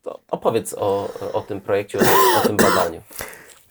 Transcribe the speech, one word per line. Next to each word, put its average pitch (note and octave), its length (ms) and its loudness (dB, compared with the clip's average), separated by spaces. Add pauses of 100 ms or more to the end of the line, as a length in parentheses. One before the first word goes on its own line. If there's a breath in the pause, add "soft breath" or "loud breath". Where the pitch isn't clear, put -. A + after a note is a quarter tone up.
To - 180 -12 (100)
opowiedz - 480 -2
o, G2+ 300 -2 (240)
o G#2+ 80 -2
tym G2+ 200 -10
projekcie, G#2 380 -2
o, - 440 4
o - 40 0
tym G#2+ 100 0
badaniu. F2 440 2 (720 loud breath)